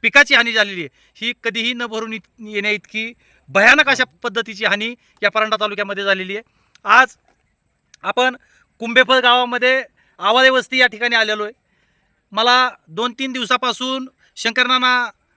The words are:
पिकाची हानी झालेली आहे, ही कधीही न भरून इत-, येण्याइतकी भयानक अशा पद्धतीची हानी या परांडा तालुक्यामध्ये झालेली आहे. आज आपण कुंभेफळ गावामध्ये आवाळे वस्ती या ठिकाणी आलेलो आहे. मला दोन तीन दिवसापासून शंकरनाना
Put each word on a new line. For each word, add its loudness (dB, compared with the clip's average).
पिकाची 2
हानी 2
झालेली -2
आहे, -10
ही -6
कधीही -4
न -8
भरून -8
इत-, -16
येण्याइतकी -6
भयानक 4
अशा 0
पद्धतीची -8
हानी -2
या 0
परांडा -2
तालुक्यामध्ये -6
झालेली -2
आहे. -14
आज 4
आपण -2
कुंभेफळ 4
गावामध्ये 2
आवाळे 4
वस्ती -2
या 4
ठिकाणी -2
आलेलो -2
आहे. -12
मला 2
दोन -6
तीन -8
दिवसापासून -4
शंकरनाना 0